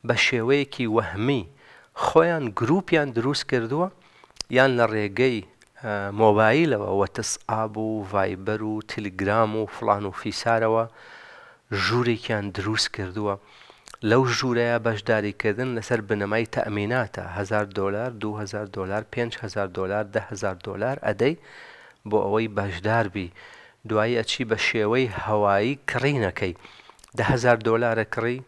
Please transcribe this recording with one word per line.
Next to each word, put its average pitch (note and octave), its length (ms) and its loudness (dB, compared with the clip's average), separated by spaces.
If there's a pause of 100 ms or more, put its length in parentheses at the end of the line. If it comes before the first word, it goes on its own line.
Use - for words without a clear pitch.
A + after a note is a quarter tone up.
بە A#2+ 120 2
شێوەیەکی B2+ 720 2
وەهمی G#2+ 560 0 (540)
خۆیان E3 520 4
گروپیان D3 640 2
دروست A#2+ 340 -2
کردووە، C3 420 0 (640)
یان C3 260 6
لە A#2+ 120 6
ڕێگەی، G#2+ 520 0
ئە، - 540 -12 (180)
مۆبایلەوە، A2 800 4
وەتس G2 400 0 (160)
ئاپ A2 300 -2
و A2 280 -4
ڤایبەر G2 560 -2
و G#2+ 200 -4
تیلگرام G#2 720 0
و A2 120 0
فلان G#2 400 0
و F#2+ 60 -4
فیسارەوە A2+ 720 0 (880)
ژوورێکیان A2 800 0
دروست G#2 400 -2
کردووە. G2+ 440 -4 (640)
لەو A#2 260 4
ژوورەیە A#2+ 540 0
بەشداریکردن A2 920 0
لەسەر A#2 280 -2
بنەمای G#2 500 -2
تەئەمیناتە. G#2+ 720 -2 (120)
هەزار G#2 300 -2
دۆلار، G2+ 460 -4
دوو G#2+ 280 -6
هەزار G#2 280 -8
دۆلار، G2 440 -6
پێنج A#2+ 240 -4
هەزار G2+ 320 -6
دۆلار، G2 440 -4
دە G#2+ 160 -2
هەزار G2 360 -6
دۆلار G#2+ 360 -4
ئەدەی A2+ 360 0 (680)
بۆ G#2+ 160 0
ئەوەی G#2+ 260 0
بەشدار G2+ 600 0
بی. F#2 200 -6 (580)
دوایی A2 340 2
ئەچی - 260 -4
بە G#2+ 120 0
شێوەی A#2 500 2 (100)
هەوایی G#2+ 680 2
کڕینەکەی. A2+ 680 0 (600)
دە A#2 100 0
هەزار A#2+ 340 4
دۆلارە A2+ 480 2
کڕی A#2+ 320 -4 (100)